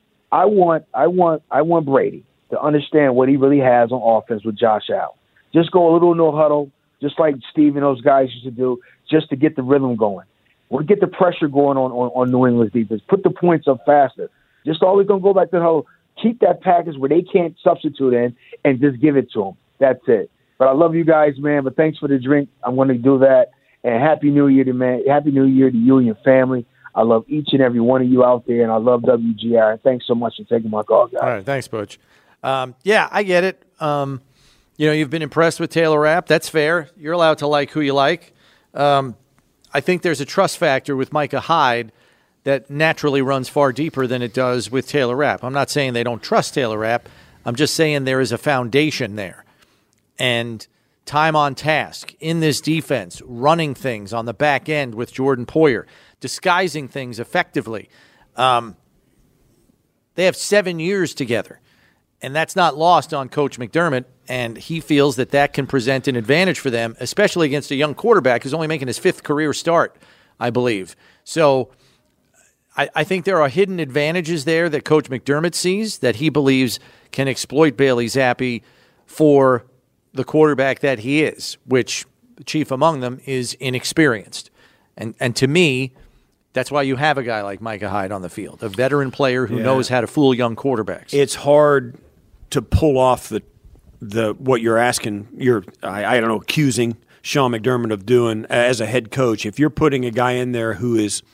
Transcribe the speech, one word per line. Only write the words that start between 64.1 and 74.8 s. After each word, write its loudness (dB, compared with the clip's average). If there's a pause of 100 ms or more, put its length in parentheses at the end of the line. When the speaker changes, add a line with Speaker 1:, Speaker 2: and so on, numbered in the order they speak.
Speaker 2:
and -6
he -10
feels 2
that -4
that 0
can -4
present -2
an -2
advantage 0
for -6
them, -4
especially 0
against -4
a -4
young -2
quarterback 2
who's -8
only -4
making -6
his -6
fifth -2
career -2
start, 0 (420)
I -4
believe. -2 (300)
So 2 (1080)
I, -2
I 0
think -4
there 0
are 2
hidden -2
advantages -4
there 0
that -6